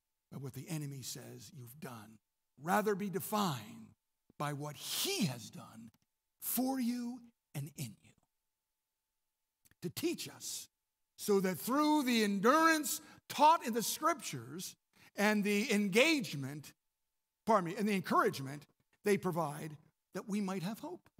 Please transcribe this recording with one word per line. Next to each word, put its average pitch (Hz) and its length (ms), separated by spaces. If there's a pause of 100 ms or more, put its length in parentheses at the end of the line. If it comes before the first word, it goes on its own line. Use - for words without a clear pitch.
(320)
by 165 60
what 131 160
the 131 160
enemy 143 320
says 120 520
you've 123 260
done 110 400 (420)
rather, 202 340
be 196 140
defined 147 800 (480)
by 147 160
what 147 220
he - 500
has 117 240
done - 420 (480)
for 262 400
you 240 400 (360)
and 147 220
in 120 260
you. - 80 (1700)
To 180 80
teach 277 400
us - 380 (480)
so 202 240
that 185 180
through 302 460
the 240 200
endurance 277 800 (280)
taught 320 360
in 233 80
the 226 100
Scriptures 180 920 (400)
and 214 280
the 208 280
engagement, 202 1040 (720)
pardon 190 260
me, 196 60
and 190 100
the 208 80
encouragement 151 720 (400)
they 202 120
provide, 151 580 (380)
that 185 140
we 208 140
might 190 220
have 214 160
hope. 349 300 (100)